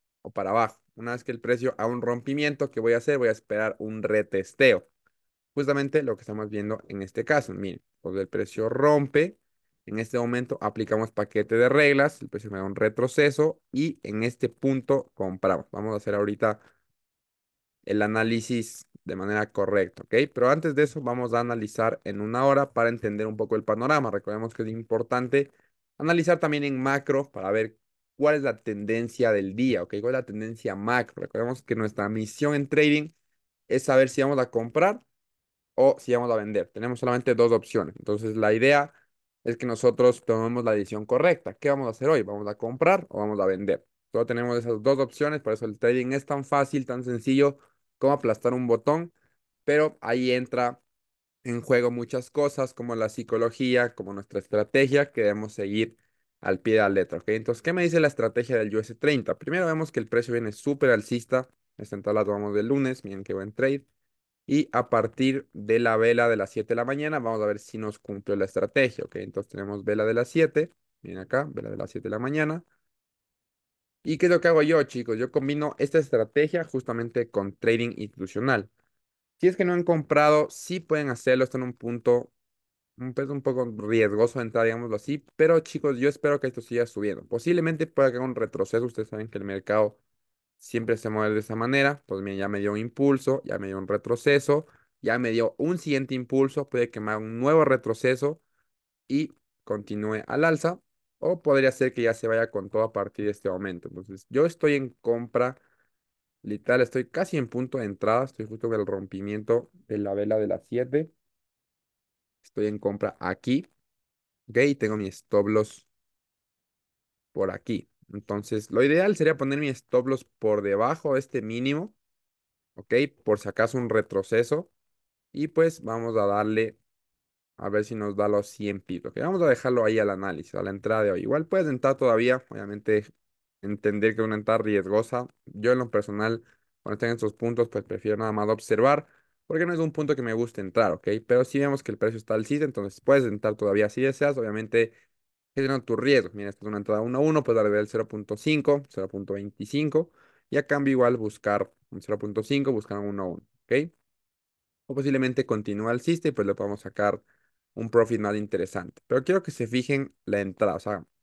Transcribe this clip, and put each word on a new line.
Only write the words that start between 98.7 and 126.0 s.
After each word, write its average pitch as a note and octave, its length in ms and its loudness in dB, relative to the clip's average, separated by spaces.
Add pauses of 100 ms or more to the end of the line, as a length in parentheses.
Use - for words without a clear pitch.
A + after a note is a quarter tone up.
y D3+ 240 -2 (320)
continúe G#2+ 600 -6
al D3 200 0
alza, E3 340 0 (400)
o E3+ 220 -2
podría C3+ 320 4
ser B2+ 200 0
que A#2+ 100 -2
ya A2+ 100 2
se A2+ 160 -4
vaya A2+ 200 2
con G2 200 -6
todo A2 140 0
a A2 100 -4
partir G2+ 320 -4
de G#2 60 0
este G2+ 180 -6
momento. F#2 400 -6
Entonces, F#2+ 400 -16
yo C#3 160 2
estoy D#3 300 0
en C3+ 260 -6
compra, A#2+ 560 -2 (840)
literal, G#2+ 360 0
estoy B2+ 300 0
casi F3 260 -4
en C3 140 -2
punto B2+ 300 -6
de A2+ 60 -4
entrada, G#2 380 0
estoy C3+ 220 -8
justo A2+ 220 -8
en A2+ 120 -2
el G#2 60 -2
rompimiento G2+ 840 -4 (200)
de G#2+ 80 -4
la G2+ 160 -2
vela G#2 240 0
de G#2+ 100 0
las - 220 -4
siete. B2+ 420 -2 (1300)
Estoy - 260 -4
en G#2 120 -4
compra G2+ 400 -4
aquí, B2 480 -2 (800)
¿ok? A#2 120 0
Y C#3+ 160 4
tengo G#2+ 200 -2
mi G#2 120 -4
stop G2+ 420 0
loss G#2+ 400 0 (1400)
por F#2+ 180 -2
aquí. - 380 -6 (240)
Entonces, G#2 560 -6
lo A2 140 4
ideal F3 320 4
sería D#3 220 2
poner C#3 200 -2
mi D3 120 -2
stop B2 380 0
loss C3+ 160 -2 (140)
por G#2+ 240 2
debajo A#2 520 0
de C3 60 2
este C3 220 -4
mínimo, C3+ 540 -4 (800)
¿ok? - 180 -6 (300)
Por G#2+ 160 2
si G2+ 100 -10
acaso A2+ 300 0
un A#2+ 100 -4
retroceso. A2+ 800 0 (640)
Y D3 160 -4
pues E3 340 0
vamos A2+ 360 -4